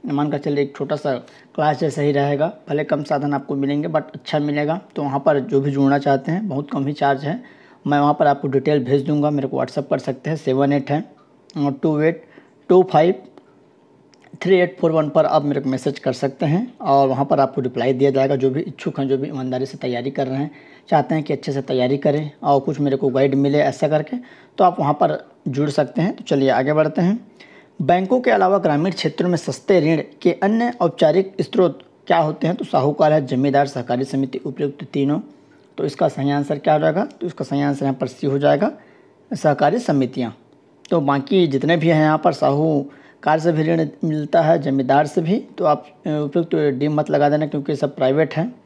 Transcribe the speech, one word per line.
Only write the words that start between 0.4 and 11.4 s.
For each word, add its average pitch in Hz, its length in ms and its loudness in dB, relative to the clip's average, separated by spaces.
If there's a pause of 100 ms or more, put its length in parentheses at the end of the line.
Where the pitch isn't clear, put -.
एक 143 140 -6
छोटा 147 180 -4
सा 143 200 -4 (400)
क्लास 151 240 0
जैसा 156 220 -2
ही 143 100 2
रहेगा, 143 420 0 (160)
भले 151 140 -2
कम 147 200 -2
साधन 143 300 -2
आपको 143 220 -4
मिलेंगे, 143 320 -2
but 156 160 -6 (120)
अच्छा - 240 -4
मिलेगा। 147 420 -4 (140)
तो 151 80 -6
वहाँ 139 160 -4
पर 143 200 2
जो 131 220 0
भी 143 100 -2
जुड़ना 139 260 2
चाहते 139 340 0
हैं, 196 180 -4
बहुत 143 220 -6
कम 139 160 -4
ही 147 60 -4
चार्ज 139 300 -2
है, 240 200 -6 (440)
मैं 143 120 2
वहाँ 147 140 2
पर 147 140 2
आपको 143 200 0
डिटेल 139 360 0
भेज 135 180 0
दूँगा। 147 280 0
मेरे 143 180 -2
को 135 100 -6
WhatsApp 131 320 -4
कर 147 80 0
सकते 135 320 -6
हैं, 156 80 -4
सेवन 139 360 0
एट 143 180 -2
है, 151 200 -4 (460)